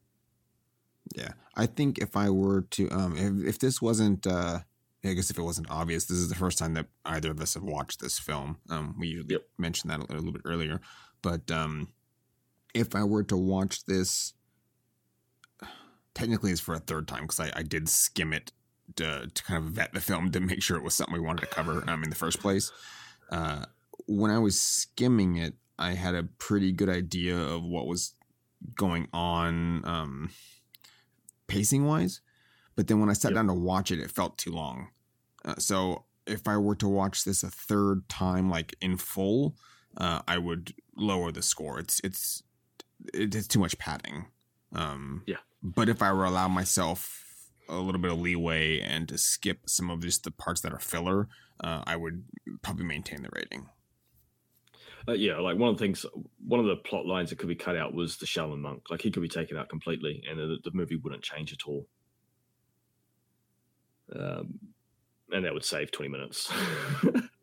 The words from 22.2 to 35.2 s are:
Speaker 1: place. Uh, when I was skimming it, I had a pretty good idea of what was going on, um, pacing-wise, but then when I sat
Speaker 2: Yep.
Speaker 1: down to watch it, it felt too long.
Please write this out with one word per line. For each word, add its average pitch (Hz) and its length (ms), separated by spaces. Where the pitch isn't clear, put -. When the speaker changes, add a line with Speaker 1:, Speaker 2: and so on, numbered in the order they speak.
Speaker 1:
place. 101 320
Uh, 78 340
when 104 240
I 110 80
was 104 220
skimming 107 760
it, 82 180
I 90 140
had 90 220
a 85 100
pretty 95 480
good 92 160
idea 90 500
of 85 260
what 85 220
was - 280
going 85 380
on, 85 720
um, 78 460
pacing-wise, 143 720
but 104 120
then 107 140
when 104 100
I - 20
sat - 200
Speaker 2:
Yep. 107 40
Speaker 1:
down 110 120
to 90 60
watch 92 360
it, 90 80
it - 120
felt - 280
too - 140
long. 69 360